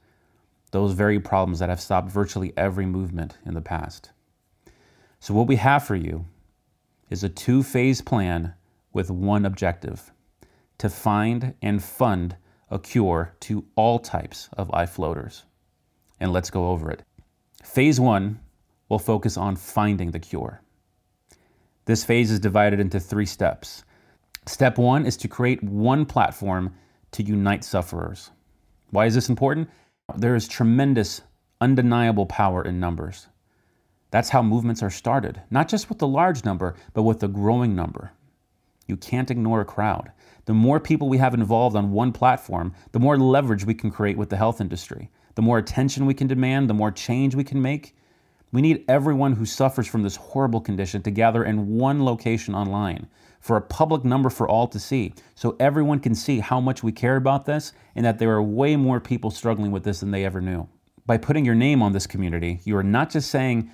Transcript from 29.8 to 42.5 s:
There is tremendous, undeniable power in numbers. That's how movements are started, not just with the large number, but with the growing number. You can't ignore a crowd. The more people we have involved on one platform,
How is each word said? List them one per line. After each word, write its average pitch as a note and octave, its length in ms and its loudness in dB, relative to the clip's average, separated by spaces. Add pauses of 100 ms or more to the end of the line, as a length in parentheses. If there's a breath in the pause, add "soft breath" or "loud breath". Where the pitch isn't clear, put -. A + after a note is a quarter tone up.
There A#2+ 200 2
is A2 120 -2
tremendous, A#2+ 720 2 (400)
undeniable A#2 640 4
power F#2 360 0
in F2+ 160 -4
numbers. F2 480 -6 (840)
That's A#2 180 0
how C3 120 4
movements A#2 400 0
are G2+ 80 -2
started, A#2+ 520 -4 (100)
not D3 160 2
just - 220 -4
with - 100 -8
the D3+ 80 0
large D3 380 0
number, F2+ 300 -2 (180 loud breath)
but A2 100 2
with A2 160 2
the G#2 80 -2
growing G#2 480 0
number. - 360 -6 (760)
You F#2+ 100 -6
can't B2 320 -4
ignore A2+ 320 0
a G2+ 40 -2
crowd. - 460 -4 (340 soft breath)
The A2+ 100 0
more B2 240 6
people D3 300 0
we C3 100 2
have C3 160 4
involved A2+ 400 2
on G2+ 160 0
one A#2 200 2
platform, F#2+ 600 -2 (180 loud breath)